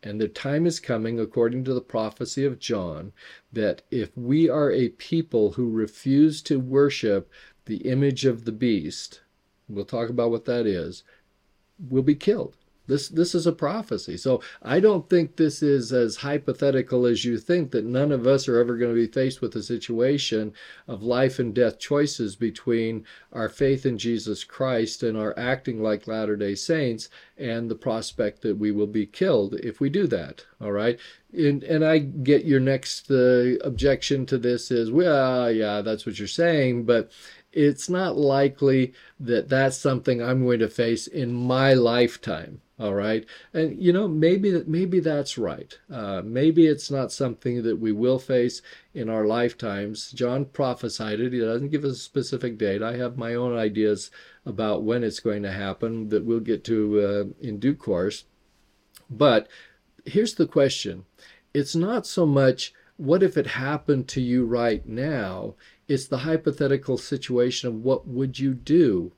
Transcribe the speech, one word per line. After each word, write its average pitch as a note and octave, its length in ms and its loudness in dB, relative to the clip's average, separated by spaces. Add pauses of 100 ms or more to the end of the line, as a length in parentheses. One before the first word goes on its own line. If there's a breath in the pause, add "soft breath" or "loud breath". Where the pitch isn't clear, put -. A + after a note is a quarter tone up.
And G#2 160 -10
the G#2+ 80 0
time D3 400 -2
is E3 120 -2
coming, A2+ 400 -4
according A#2 440 0
to C3 100 -2
the B2 80 -2
prophecy A#2+ 640 -6
of B2+ 140 -4
John, F2+ 540 -6 (400 loud breath)
that G#2+ 360 -2
if A2+ 280 -4
we C#3 320 2
are C#3+ 220 2
a B2 180 2
people A#2+ 640 0
who B2 160 -2
refuse C3+ 720 2
to C#3 160 0
worship B2+ 720 0 (340 loud breath)
the A2 120 -6
image C3+ 480 0
of A#2 200 0
the A2+ 60 -4
beast, G#2+ 680 -2 (480)
we'll G2+ 160 -8
talk A#2 240 -4
about A#2 220 0
what A2+ 140 -4
that A#2+ 200 0
is, F#2 380 -2 (840 soft breath)
we'll C3 140 0
be D3 120 4
killed. G3 420 -2 (320)
This, C#3+ 200 -2
this E3+ 260 0
is E3 100 0
a E3+ 60 4
prophecy. D#3 640 -6
So B2+ 260 0 (200 loud breath)
I C3+ 180 0
don't G3 300 4
think E3 260 2
this D#3 260 0
is C3+ 300 2
as A#2+ 240 2
hypothetical C3+ 880 0
as A#2 200 2
you A#2 120 0
think, E3 340 0
that A2+ 120 0
none C3 300 0
of B2 120 -2
us C3+ 220 4
are A#2+ 100 2
ever A#2+ 200 2
gonna A#2 160 0
be A#2 140 2
faced C3 340 -2
with A#2 160 -4
a G#2+ 40 -4
situation A#2 920 -2 (340 loud breath)
of G#2+ 160 -10
life B2+ 340 2
and A#2+ 160 -2
death A#2 260 2
choices C#3+ 580 -2
between A2+ 680 -2 (300 loud breath)
our A2 160 -4
faith C3+ 360 0
in B2 120 0
Jesus A2 480 -4
Christ A#2+ 580 -4
and A2 140 -2
our G#2+ 200 -4
acting B2 460 -4
like G#2+ 240 -2
Latter-day G#2 480 -2
Saints C3 540 -2 (280 loud breath)
and A#2 320 -6
the A2 60 -4
prospect A2+ 680 -4
that G#2+ 120 0
we G#2 160 0
will G#2 160 0
be G#2+ 180 -2
killed B2 500 0
if - 260 -8
we C#3 80 0
do F3+ 180 0
that, E2+ 380 -6 (160)
all G#2+ 100 -6
right? A2+ 260 0 (360 loud breath)
And, C#3+ 300 0
and D#3 200 0
I D#3 140 4
get C#3 480 2
your C3+ 160 4
next, C3+ 500 -2
uh, B2+ 540 4
objection C3 600 0
to C3 100 0
this A#2+ 340 -2
is, A#2 200 0
"Well, C3 600 4
yeah, G#2 300 0
that's A2 240 -4
what G2+ 140 -8
you're G2+ 100 -6
saying, C3+ 560 2
but A#2 260 2 (400 loud breath)
it's C#3+ 380 2
not F3+ 280 0
likely C#3 760 2 (260 loud breath)
that A#2+ 300 0
that's C3+ 260 2
something B2+ 460 0
I'm B2+ 240 0
going B2 140 2
to A2 100 2
face A#2 360 0
in B2 280 -4
my B2+ 400 4
lifetime." A#2+ 880 2 (180)
All G#2 140 -2
right. G#2+ 320 -2 (300 loud breath)
And, D#3+ 260 -2
you F3+ 100 6
know, G3 160 2
maybe F3+ 440 2
that, F3 160 0
maybe F3 320 0
that's D3 360 -2
right. F#2+ 400 -6 (160)
Uh, G2+ 320 -6
maybe D#3 440 4
it's D3 240 0
not C3+ 200 -4
something B2 520 -4
that A2+ 160 -2
we A2 120 0
will B2 280 2
face B2 420 0 (320 loud breath)
in A2+ 160 -6
our A2 160 0
lifetimes. A2 840 -2
John B2 340 -2
prophesied A#2 760 -4
it. B2 140 -2
He B2 60 -2
doesn't A#2 320 -2
give D3 120 -2
us C3+ 120 -2
a - 40 -16
specific B2+ 600 -6
date. G#2 240 0
I A#2+ 140 -4
have B2 200 -6
my A#2 160 -6
own A#2+ 240 -2
ideas G#2+ 540 0 (340 loud breath)
about G#2+ 380 -2
when A#2 200 0
it's G#2+ 160 -4
going G#2 220 -2
to G2 100 -4
happen G#2+ 580 -6
that G#2+ 140 0
we'll A2+ 160 0
get A2 260 -2
to, G#2+ 340 2
uh, G2+ 440 -2
in A2 140 -6
due B2+ 160 0
course. G2 520 -4 (840)
But A#2+ 380 4 (580 loud breath)
here's G#3+ 300 0
the E3 100 2
question. G#2 600 0 (500 soft breath)
It's C#3+ 200 -2
not G3+ 300 0
so F3 220 0
much, C3+ 480 2 (200 soft breath)
"What D#3+ 280 2
if F3+ 140 2
it C#3 100 -2
happened C3+ 600 -2
to C3+ 120 -4
you B2 240 2
right A#2 420 0
now?" A2 680 -6 (320 soft breath)
It's C3+ 180 0
the C3+ 120 -4
hypothetical C#3 840 0
situation B2 680 -2
of A2+ 140 -8
what B2+ 240 0
would C3 300 -4
you C3+ 160 0
do B2 640 2